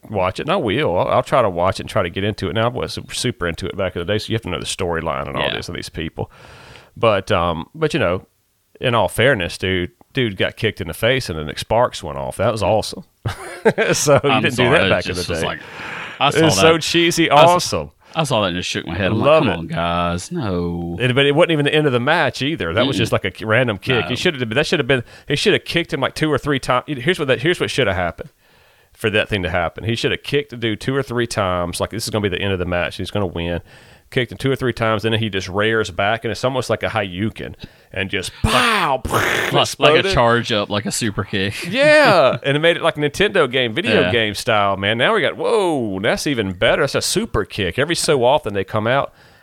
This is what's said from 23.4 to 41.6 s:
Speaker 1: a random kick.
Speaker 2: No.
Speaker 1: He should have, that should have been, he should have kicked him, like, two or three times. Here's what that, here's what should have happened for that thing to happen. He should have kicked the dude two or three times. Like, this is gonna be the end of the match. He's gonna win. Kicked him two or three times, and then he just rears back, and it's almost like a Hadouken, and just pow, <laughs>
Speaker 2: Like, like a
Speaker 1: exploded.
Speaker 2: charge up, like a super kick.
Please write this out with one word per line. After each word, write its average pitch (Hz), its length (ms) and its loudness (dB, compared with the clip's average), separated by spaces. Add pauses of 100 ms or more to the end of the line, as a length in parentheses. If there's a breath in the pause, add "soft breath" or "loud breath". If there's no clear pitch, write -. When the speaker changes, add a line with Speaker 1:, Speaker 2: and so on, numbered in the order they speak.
Speaker 1:
a 101 40 -8
random 110 320 2
kick. 113 280 -2
Speaker 2:
No. 85 40 -8
Speaker 1:
He 120 60 -4
should 151 240 -2
have, 123 120 -4
that 143 140 0
should 170 140 0
have 123 80 -2
been, 131 160 2 (240 loud breath)
he 147 80 -2
should 196 180 2
have 123 120 0
kicked 165 280 -4
him, 143 60 -6
like, 127 160 -2
two 156 160 0
or 139 60 2
three 143 220 -2
times. 127 280 0
Here's 151 320 -2
what 143 80 -2
that, 120 140 2
here's 170 180 0
what 101 100 -2
should 123 180 0
have 92 100 0
happened 87 320 -4 (640 soft breath)
for - 160 -2
that 104 180 0
thing 101 160 -2
to 85 60 -2
happen. 85 340 -2
He 117 120 -2
should 127 160 0
have 87 120 -4
kicked - 280 -4
the 120 60 -12
dude 113 220 -4
two 131 160 -4
or 135 80 -2
three 117 240 -2
times. 90 540 -2
Like, 92 80 -2
this 101 160 -8
is - 40 -6
gonna 110 180 -2
be - 80 2
the 87 60 -4
end 98 120 0
of 90 60 -2
the 87 60 -2
match. 87 300 -2
He's 92 160 -8
gonna 101 160 -2
win. 85 340 -4 (480 loud breath)
Kicked 127 220 -2
him 98 60 -14
two 135 120 -2
or 131 60 0
three 123 160 -2
times, 110 320 0
and 110 100 0
then 107 60 0
he 110 100 -2
just 92 200 -6
rears 104 420 0
back, 101 320 -2
and 113 80 -4
it's 104 140 -6
almost 131 240 -2
like - 120 0
a 95 60 -2
Hadouken, 92 680 -4 (360 loud breath)
and 95 180 -4
just - 220 -4 (100)
pow, 170 640 0
<laughs> - 20 -14
Speaker 2:
Like, - 460 -2
like - 20 -4
a - 60 4
Speaker 1:
exploded. 151 540 2
Speaker 2:
charge 117 400 4
up, 104 160 0
like 104 160 -2
a - 80 -4
super 104 320 -2
kick. 101 420 -4